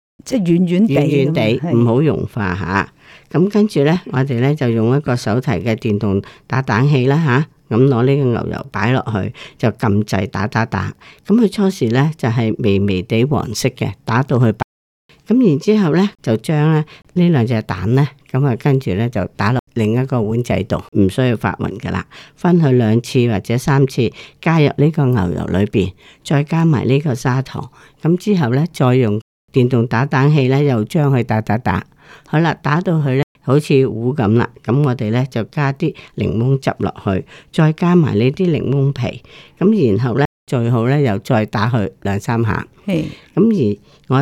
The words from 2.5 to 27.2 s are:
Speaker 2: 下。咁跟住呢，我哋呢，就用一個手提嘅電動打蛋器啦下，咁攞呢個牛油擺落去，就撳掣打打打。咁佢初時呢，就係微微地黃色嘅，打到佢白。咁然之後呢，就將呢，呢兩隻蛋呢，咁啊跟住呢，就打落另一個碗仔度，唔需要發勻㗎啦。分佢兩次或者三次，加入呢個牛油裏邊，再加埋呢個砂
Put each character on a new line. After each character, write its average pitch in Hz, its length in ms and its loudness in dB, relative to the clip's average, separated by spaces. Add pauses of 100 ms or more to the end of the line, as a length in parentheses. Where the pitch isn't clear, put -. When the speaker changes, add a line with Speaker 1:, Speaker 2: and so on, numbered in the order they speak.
Speaker 2:
下。 95 380 -4 (380)
咁 175 180 2
跟 208 180 2
住 147 160 0
呢， 165 160 2 (120)
我 139 80 -2
哋 135 200 -2
呢， 135 140 2
就 143 160 -2
用 113 260 2
一 143 40 0
個 139 160 -4
手 120 260 -2
提 139 100 -4
嘅 107 240 -2
電 104 220 -2
動 98 240 -2 (240)
打 123 160 -2
蛋 131 260 0
器 131 200 2
啦 139 100 2 (520)
下， 113 60 -2
咁 123 120 4
攞 120 180 2
呢 139 120 2
個 143 60 -2
牛 107 280 -2
油 - 200 -10
擺 101 200 -2
落 131 200 0
去， 101 220 -4 (240)
就 120 120 0
撳 104 340 -2
掣 98 240 -4
打 98 180 -4
打 110 180 -2
打。 98 300 -6 (320)
咁 202 100 2
佢 233 160 2
初 196 180 0
時 190 180 -2
呢， 131 300 2
就 123 120 -2
係 113 300 0
微 101 220 2
微 95 200 -2
地 113 240 0
黃 135 300 -2
色 - 140 -4
嘅， 110 240 -6 (100)
打 117 180 -2
到 131 160 -2
佢 117 140 2
白。 - 80 -6 (680)
咁 240 200 4
然 147 120 2
之 214 200 2
後 160 160 2
呢， 190 120 2 (140)
就 113 160 0
將 156 340 0
呢， 151 140 0 (280)
呢 175 160 2
兩 127 180 2
隻 113 160 0
蛋 95 320 -2
呢， 143 120 2 (240)
咁 135 140 0
啊 123 120 0
跟 139 220 0
住 113 140 -4
呢， 113 160 -2
就 98 160 -4 (100)
打 101 160 -2
落 127 80 0 (140)
另 110 260 0
一 127 60 0
個 127 160 -2
碗 110 220 -2
仔 92 200 -2
度， - 180 -4 (160)
唔 98 120 4
需 131 180 0
要 - 80 2
發 92 240 -2
勻 95 200 -6
㗎 92 120 -8
啦。 92 140 -6 (300)
分 175 260 2
佢 143 100 2
兩 117 300 2
次 120 260 0
或 107 120 0
者 113 180 -4
三 139 300 0
次， 113 240 -2 (280)
加 165 200 0
入 143 180 4
呢 147 140 2
個 147 140 0
牛 101 280 0
油 85 140 -6
裏 95 180 0
邊， 95 280 -2 (300)
再 143 200 0
加 165 200 0
埋 143 220 2
呢 135 140 2
個 147 160 -2
砂 131 260 -2